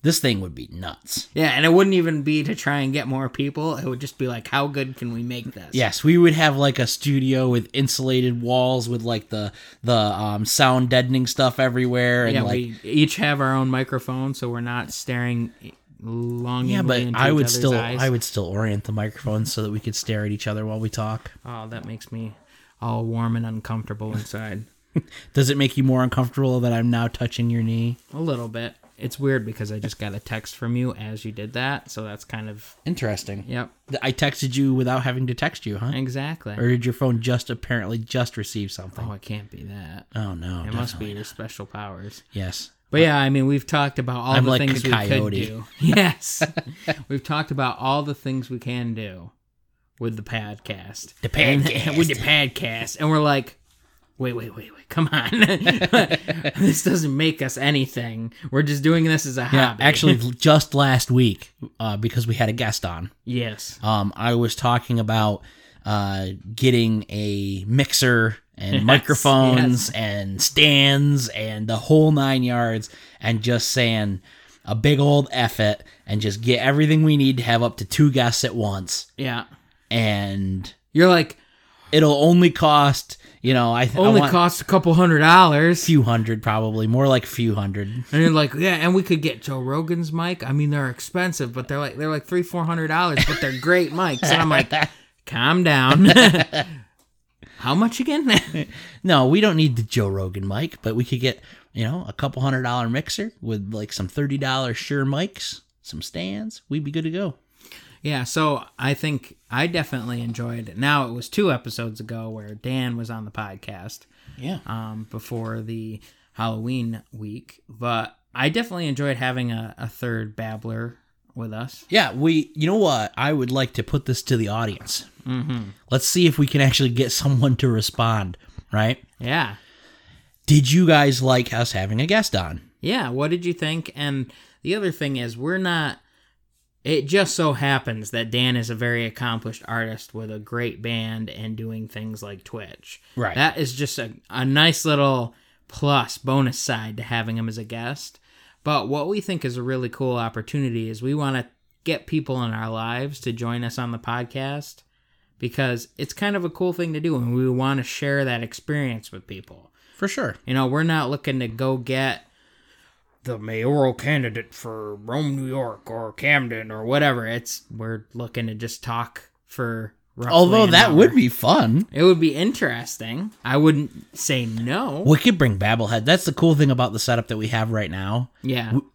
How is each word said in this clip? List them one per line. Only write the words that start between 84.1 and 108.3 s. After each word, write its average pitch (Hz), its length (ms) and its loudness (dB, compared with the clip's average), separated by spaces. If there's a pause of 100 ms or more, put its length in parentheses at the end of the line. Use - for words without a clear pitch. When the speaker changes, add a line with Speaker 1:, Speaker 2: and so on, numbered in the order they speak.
Speaker 1:
want 139 100 4
Speaker 2:
costs 175 300 4
a - 40 -12
couple 175 280 4
hundred 165 260 6
dollars." 165 640 8
Speaker 1:
few 151 200 6
hundred, 113 400 0
probably. 110 440 0
More 127 200 4
like 127 180 4
few 113 300 -2
hundred. 101 320 -4 (240)
Speaker 2:
And 151 100 4
you're 165 80 8
like, 151 240 2
"Yeah, 175 220 0
and 165 180 2
we 190 100 4
could 170 200 0
get 120 180 -4
Joe 135 180 -6
Rogan's 156 540 -2
mic. 165 340 -4
I 131 40 -2
mean, 147 180 2
they're 143 220 0
expensive, 160 600 -4
but 123 160 -8
they're 143 120 -2
like, 143 180 -6
they're 151 140 -4
like 151 160 -4
three, 180 160 0
four 175 220 -4
hundred 160 240 -2
dollars, 156 380 2
but 151 140 -2
they're 131 180 -4
great 165 320 2
mics." 160 320 -2
And 147 180 4
I'm 160 80 2
like, 139 220 2 (280)
Speaker 1:
<laughs> - 260 -20
Speaker 2:
"Calm 156 380 0
down." 143 420 6
<laughs> - 1500 2
"How 131 160 0
much 226 240 2
again?" 285 320 0
<laughs> 165 360 0 (360)
Speaker 1:
No, 156 240 6
we 170 140 6
don't 208 160 4
need 151 200 4
the 117 60 2
Joe 107 240 0
Rogan 98 400 -4
mic, 107 360 -6
but 113 120 -2
we 123 80 0
could 123 160 -4
get, 127 220 -2 (320)
you 113 100 -4
know, 151 240 -4
a - 60 -12
couple 135 300 -4
hundred 131 180 0
dollar 123 260 -2
mixer 160 540 -4
with, 107 320 -6
like, 107 180 -8
some 95 160 -6
thirty 139 300 -2
dollar 131 380 -2
Shure 139 300 -4
mics, 160 560 -4 (200)
some - 220 -14
stands. 98 640 -10
We'd 151 140 -4
be 143 80 -8
good 160 140 -4
to 160 40 -4
go. 180 260 -4 (680)
Speaker 2:
Yeah, 143 200 -4
so 147 400 -2 (160)